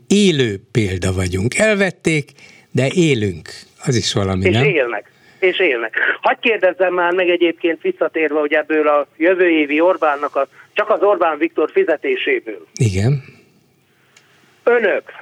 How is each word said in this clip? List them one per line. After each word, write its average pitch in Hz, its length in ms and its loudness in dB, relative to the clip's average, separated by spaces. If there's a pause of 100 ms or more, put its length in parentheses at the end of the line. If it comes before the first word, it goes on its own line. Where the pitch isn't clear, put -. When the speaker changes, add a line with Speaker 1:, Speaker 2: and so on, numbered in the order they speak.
Speaker 1:
élő 156 500 2 (160)
példa 98 400 0
vagyunk. 92 460 -2
Elvették, 196 720 0 (400)
de 131 240 0
élünk. 110 540 0 (360)
Az 131 120 0
is - 160 -2
valami, 95 320 0
Speaker 2:
És 95 100 2
Speaker 1:
nem? 123 100 2
Speaker 2:
élnek. 123 460 -2 (280)
És 180 200 0
élnek. 127 380 -2 (240)
Hadd 240 200 0
kérdezzem 185 540 0
már 175 180 0
meg 185 160 0
egyébként 170 540 0
visszatérve, 160 560 -2
hogy 147 140 -2
ebből 151 360 0
a 147 180 2 (100)
jövő 180 320 2
évi 151 320 0
Orbánnak 156 560 0
a, 139 120 -2 (240)
csak 208 180 -4
az - 120 2
Orbán 175 360 2
Viktor 160 320 -2
fizetéséből. 127 1040 -2
Speaker 1:
Igen. 117 480 0 (1400)
Speaker 2:
Önök, 214 400 2 (200)